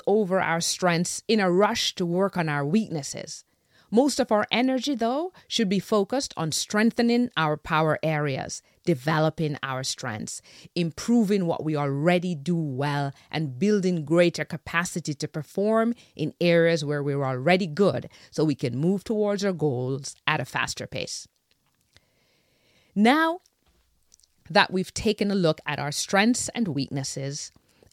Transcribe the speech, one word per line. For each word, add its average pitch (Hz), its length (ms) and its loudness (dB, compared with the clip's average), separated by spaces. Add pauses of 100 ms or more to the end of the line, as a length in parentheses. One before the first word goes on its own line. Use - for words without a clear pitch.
over 190 340 2
our 165 180 0
strengths 170 680 0
in 220 120 4
a 185 120 4
rush 208 440 2
to 185 100 -2
work 185 300 0
on 165 140 0
our 143 160 -2
weaknesses. 160 800 -4 (460)
Most 254 280 4
of 254 120 -2
our 208 180 2
energy, 262 460 0
though, 254 360 -2 (160)
should 220 220 0
be 196 100 0
focused 220 560 -2
on 160 160 -4
strengthening 233 880 0
our 151 180 2
power 156 460 0
areas, 151 640 -4 (200)
developing 156 800 0
our 131 220 -4
strengths, - 580 -8 (320)
improving 190 720 2
what - 180 -2
we 156 120 -2
already 156 580 2
do 156 220 -2
well, 143 580 -2 (160)
and 135 300 -4
building 185 440 2
greater 165 400 2
capacity 170 680 -4
to 151 140 -6
perform 220 640 0 (220)
in - 260 -4
areas 165 420 4
where 143 200 -2
we're 143 200 -2
already 143 440 2
good, 156 420 0 (220)
so - 120 0
we 151 120 2
can 120 200 -4
move 175 280 0
towards 208 420 -2
our 190 80 0
goals 135 640 -4 (100)
at 147 160 0
a 123 40 -8
faster 120 420 -6
pace. - 400 -10 (1700)
Now 311 460 4 (1080)
that 185 220 4
we've 185 220 -2
taken 208 380 0
a 196 40 0
look 170 300 2
at 147 140 -4
our 143 120 -4
strengths 214 580 2
and 233 200 -4
weaknesses 139 800 -6 (420)